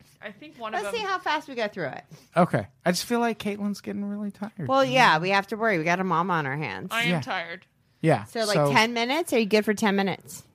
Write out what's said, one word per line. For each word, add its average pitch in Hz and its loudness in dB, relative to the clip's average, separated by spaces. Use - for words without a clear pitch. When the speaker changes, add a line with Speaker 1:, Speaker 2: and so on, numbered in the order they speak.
Speaker 1:
I 214 -12
think 302 -20
one 220 -8
of 403 -2
Speaker 2:
Let's 403 -4
Speaker 1:
them. 440 -2
Speaker 2:
see 392 -4
how 381 -2
fast 311 -4
we 269 -10
go 220 -2
through 185 -6
it. - -10
Speaker 3:
Okay. 147 2
I 180 2
just - -2
feel 233 0
like 233 -2
Caitlin's 202 -4
getting 202 -6
really 208 -8
tired. 202 -10
Speaker 2:
Well, 269 4
yeah, 240 6
we 180 0
have 196 2
to 220 -6
worry. 214 2
We 156 -2
got 175 2
a 190 0
mom 180 0
on 160 0
our 135 -2
hands. 120 -6
Speaker 1:
I 226 -2
am 240 0
Speaker 3:
Yeah. 160 0
Speaker 1:
tired. 175 -8
Speaker 3:
Yeah. 131 2
Speaker 2:
So, 233 -6
like, 208 0
Speaker 3:
So 147 4
Speaker 2:
ten 226 4
minutes? 262 -2
Are 240 4
you 226 2
good 214 4
for 214 2
ten 196 2
minutes? - -4